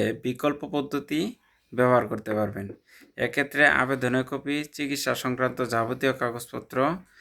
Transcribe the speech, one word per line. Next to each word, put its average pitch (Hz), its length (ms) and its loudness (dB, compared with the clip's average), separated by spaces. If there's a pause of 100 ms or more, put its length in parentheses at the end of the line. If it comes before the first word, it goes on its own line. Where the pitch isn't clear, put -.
(140)
বিকল্প 127 520 -2
পদ্ধতি 143 560 -2 (520)
ব্যবহার 123 340 6
করতে 107 260 -6
পারবেন। 101 340 -2 (500)
এক্ষেত্রে 139 500 0
আবেদনের 131 580 2
কপি, 139 300 -4 (180)
চিকিৎসা 139 420 -2
সংক্রান্ত 127 460 -2
যাবতীয় 123 520 0
কাগজপত্র 120 640 -6 (440)